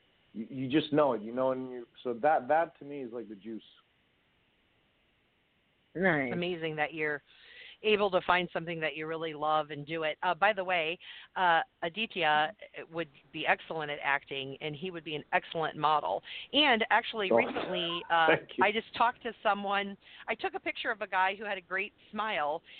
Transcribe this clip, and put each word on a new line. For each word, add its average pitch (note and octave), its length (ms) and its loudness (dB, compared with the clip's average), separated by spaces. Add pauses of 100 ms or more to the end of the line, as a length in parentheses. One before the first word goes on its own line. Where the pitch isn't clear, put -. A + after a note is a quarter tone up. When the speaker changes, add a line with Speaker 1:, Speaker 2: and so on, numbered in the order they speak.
(320)
Speaker 1:
you, A2 160 -10
you C3+ 200 -6
just D3+ 240 2
know D3 200 6
it, G#2+ 100 -2
you A2+ 120 -8
know, C3 180 2
and C3 180 -6
you, B2 160 -10 (160)
so B2 200 -2
that, D3 260 4
that D#3 300 2
to C#3+ 80 -16
me C#3+ 160 -8
is, A#2 100 -10
like, A#2 160 -8
the G#2+ 60 -12
juice. G#2 280 -12 (2250)
Speaker 2:
Nice. D#3 380 4
Speaker 3:
Amazing E3+ 440 -2
that D3+ 180 -2
you're D3+ 280 -2 (600)
able G#3 280 4
to F3+ 160 2
find F3+ 260 4
something E3+ 280 -6
that D3+ 160 -2
you D#3 100 -6
really D#3+ 280 -6
love D3+ 360 0
and D3 160 -8
do E3 160 -4
it. D3+ 200 -2
Uh, F3+ 120 2
by G3 180 4
the F#3+ 120 -4
way, F3 340 0 (380)
uh, F3 240 6 (220)
Aditya D#3+ 720 2 (400)
would E3 160 -6 (240)
be D#3 140 -6
excellent D#3+ 440 0
at D3 120 -6
acting, C#3 580 -4
and D3+ 140 -6
he E3 160 -8
would E3 140 -10
be D3+ 100 -8
an D3 180 -8
excellent F3 440 -2
model. D3+ 460 2 (300)
And B3+ 380 4
actually, G#3+ 400 0
Speaker 1:
Oh, - 60 6
Speaker 3:
recently, F3 760 0
uh, E3 160 4
Speaker 1:
<laughs> D#3+ 100 6
thank - 200 -4
you. F3+ 80 4
Speaker 3:
I G#3 80 4
just G#3+ 240 -4
talked A#3+ 260 2
to A#3 100 -6 (100)
someone. G3+ 540 0 (320)
I A3+ 60 -2
took F4+ 200 -4
a F#4 60 -8
picture D4+ 300 -4
of G#3 100 -4
a G#3 60 -6
guy F#3+ 320 2
who A3 60 -10
had G3+ 140 -4
a F3+ 40 -10
great F#3+ 300 -4 (180)
smile, G3 520 -2 (180)